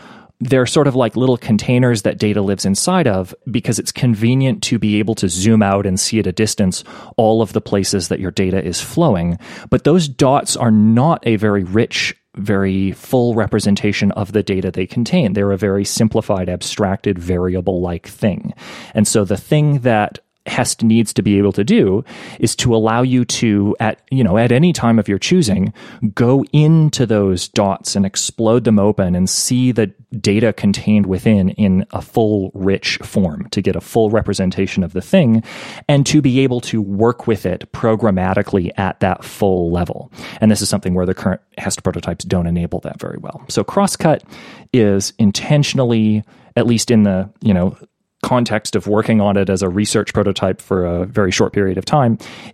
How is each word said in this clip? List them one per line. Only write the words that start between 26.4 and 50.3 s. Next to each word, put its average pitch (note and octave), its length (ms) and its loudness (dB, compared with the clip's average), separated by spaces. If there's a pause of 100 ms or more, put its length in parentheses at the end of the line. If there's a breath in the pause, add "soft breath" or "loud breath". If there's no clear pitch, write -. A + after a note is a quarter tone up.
into D3+ 540 4
those G2+ 420 0
dots - 480 -2
and G2 100 2
explode A2+ 600 0
them A2 120 4
open G2 380 2
and F#2 140 0
see B2+ 420 0
the G#2+ 160 0 (320)
data G#2+ 320 2
contained G2+ 540 0
within F#2+ 460 2
in G2 400 0
a - 100 -8
full, G#2+ 520 0
rich F#2+ 440 -2
form - 540 -4
to G2+ 100 -2
get F2+ 160 -2
a - 20 -6
full A2 300 0
representation G2 720 -2
of E2 80 -6
the F#2 100 -6
thing A#2 400 2 (460 loud breath)
and C#3+ 200 2
to D3+ 140 4
be C3 200 2
able B2 180 0
to A2 220 -4
work G2+ 440 0
with A2 200 0
it - 260 -6
programmatically G2 1040 0
at F#2+ 240 -4
that F#2+ 240 -2
full F2+ 480 0
level. - 400 -4 (300 loud breath)
And A2 100 6
this G2+ 100 0
is G2+ 60 -4
something G2 260 -2
where F2+ 120 0
the F#2 100 -2
current - 240 -4 (180)
Hest - 260 -6
prototypes F2 420 -6
don't F2 220 -2
enable E2+ 340 -4
that - 180 -12
very - 180 -10
well. - 300 -14
So G#2+ 160 -2
Crosscut - 600 0 (500 loud breath)
is G2+ 460 2
intentionally, A2+ 1040 0 (360 soft breath)
at G#2+ 100 2
least A#2+ 240 0
in A2 120 6
the, G2 260 0 (100)
you G#2+ 140 2
know, F#2 240 0 (440)
context A#2 560 -2
of F#2+ 100 -6
working G#2+ 320 2
on G2+ 160 2
it G2 140 2
as F#2+ 120 0
a G2 60 0
research G#2 460 -2
prototype F#2+ 480 0